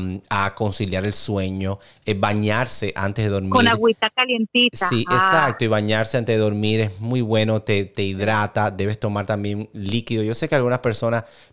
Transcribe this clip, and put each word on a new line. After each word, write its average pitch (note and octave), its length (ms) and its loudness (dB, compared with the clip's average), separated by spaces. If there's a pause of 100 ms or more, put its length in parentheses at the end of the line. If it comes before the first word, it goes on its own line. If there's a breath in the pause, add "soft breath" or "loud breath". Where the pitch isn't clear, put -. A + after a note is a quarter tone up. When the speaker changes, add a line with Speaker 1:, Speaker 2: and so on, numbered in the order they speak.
(300)
Speaker 1:
a G2 260 -2
conciliar F#2+ 500 -2
el G#2 80 -2
sueño, F#2+ 640 -2 (260 soft breath)
eh, G#2+ 120 -2
bañarse G#2 800 0
antes G2+ 280 -2
de G#2+ 80 0
dormir. F#2+ 200 -2
Speaker 2:
Con A#3 160 4
agüita A3+ 420 2
calientita. A#3+ 800 0
Speaker 1:
Sí, A2+ 180 2
Speaker 2:
Ah. F3+ 60 -2
Speaker 1:
exacto. F3 500 4
Y A2+ 40 2
bañarse A2 500 2
antes A#2 180 0
de A2 60 4
dormir G#2+ 400 2
es G2+ 180 -2
muy A#2+ 220 -2
bueno, A2 400 2
te, G2+ 240 0
te G2 180 -8
hidrata. G#2 680 0
Debes G2 280 -2
tomar G2+ 280 -2
también G#2 460 -4
líquido. A2 500 -2
Yo A2 100 -2
sé D3+ 160 -4
que D#3 60 0
algunas B2 240 2
personas A#2 440 -2 (300 loud breath)